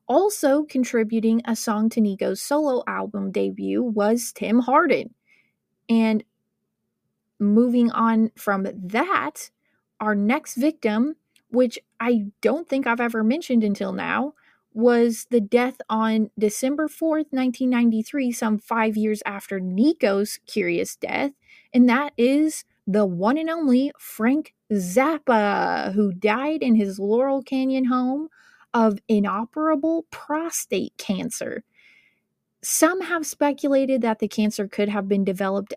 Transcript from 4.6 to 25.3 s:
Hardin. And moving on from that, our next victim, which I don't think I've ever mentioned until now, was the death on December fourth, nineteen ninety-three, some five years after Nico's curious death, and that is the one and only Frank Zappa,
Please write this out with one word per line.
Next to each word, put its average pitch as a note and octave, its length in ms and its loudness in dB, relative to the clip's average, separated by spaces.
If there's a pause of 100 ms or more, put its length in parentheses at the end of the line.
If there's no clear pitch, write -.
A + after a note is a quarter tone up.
Hardin. B3+ 520 2 (760)
And A3 340 2 (1200)
moving A#3 500 4
on A3+ 460 2
from G3 360 -2
that, C4+ 800 -4 (480)
our G#3+ 160 0
next A3 400 0
victim, B3 600 0 (340)
which A#3+ 260 2 (220)
I A3+ 280 0 (140)
don't D4+ 280 0
think C4+ 180 -2
I've A#3 140 0
ever A#3 240 -2
mentioned B3 400 2
until G3 280 -2
now, F#3+ 420 -4 (380)
was A#3 580 2
the A#3+ 100 4
death A#3+ 480 0
on A3 500 0
December C4+ 480 -2
fourth, D#4 460 -2
nineteen B3+ 380 -2
ninety-three, A#3+ 600 0
some A3 280 -2
five A3 360 0
years G#3+ 300 -2
after G3 340 -6
Nico's G3+ 880 0
curious F3+ 500 -4
death, - 360 -4 (400)
and B3 160 6
that C#4 300 0
is C#4+ 460 2 (220)
the G#3 200 2
one F#3+ 320 0
and D#4+ 100 -4
only C#4+ 500 2
Frank C4+ 560 -2 (160)
Zappa, G3+ 1200 0